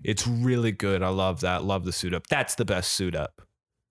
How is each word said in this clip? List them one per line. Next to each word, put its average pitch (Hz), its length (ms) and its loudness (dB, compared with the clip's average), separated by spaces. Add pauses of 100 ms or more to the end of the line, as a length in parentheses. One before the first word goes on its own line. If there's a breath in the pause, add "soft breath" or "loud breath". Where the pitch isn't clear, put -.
It's 107 240 -2
really 120 460 2
good. 98 320 0
I 92 60 2
love 95 320 0
that. 90 200 0
Love 95 220 0
the 90 80 -2
suit 90 220 -2
up. 85 120 -4
That's 139 300 0
the 120 80 0
best 90 280 0
suit 90 220 0
up. 76 280 -6 (480)